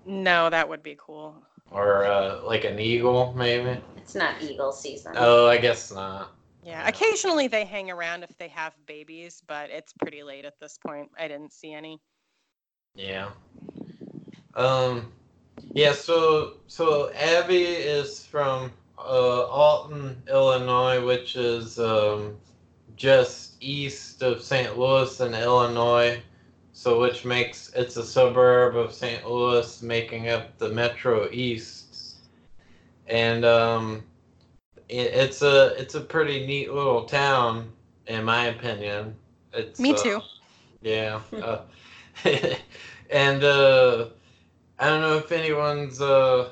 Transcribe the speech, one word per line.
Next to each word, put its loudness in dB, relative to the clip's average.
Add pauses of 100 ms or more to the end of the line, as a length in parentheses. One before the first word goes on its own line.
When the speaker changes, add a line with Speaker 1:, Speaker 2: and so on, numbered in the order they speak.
Speaker 1:
No, 0
that -2
would -14
be -18
cool. -20 (360)
Speaker 2:
Or, 2
uh, 0
like, -4
an -4
eagle, 0
maybe? -2 (160)
Speaker 3:
It's -20
not -4
eagle -8
season. -14
Speaker 2:
Oh, 6
I 6
guess 0
not. -12 (240)
Speaker 1:
Yeah, -16
Speaker 2:
Yeah. -2
Speaker 1:
occasionally -2
they -4
hang -12
around -10
if -20
they -16
have -12 (120)
babies, -20
but -12
it's -16
pretty -12
late -18
at -20
this -20
point. -14
I -10
didn't -16
see -20
any. -18 (960)
Speaker 2:
Yeah. -10 (1300)
Um, -2 (640)
yeah, 4
so, 0 (140)
so 0
Abby 2
is -4
from, -4 (260)
uh, 2
Alton, 2
Illinois, 2
which -2
is, -4
um, 0 (600)
just 2
east -10
of -2
Saint -2
Louis 0
in -4
Illinois, 2 (520)
so 2
which 0
makes, -4
it's -4
a -6
suburb 4
of -2
Saint -8
Louis, 0
making -6
up -4
the -4
Metro 0
East. -10 (920)
And, 0
um, 2 (840)
it, -4
it's 0
a, 6
it's -10
a -8
pretty -2
neat -6
little 0
town, 0 (360)
in -6
my 0
opinion. -8 (380)
It's, -8
Speaker 1:
Me 2
Speaker 2:
uh, 0
Speaker 1:
too. -2 (600)
Speaker 2:
yeah. -4
Speaker 3:
<laughs> -20
Speaker 2:
Uh, -6 (640)
<laughs> -4
and, 2
uh, 6 (720)
I 0
don't 2
know 2
if -6
anyone's, -4
uh, 4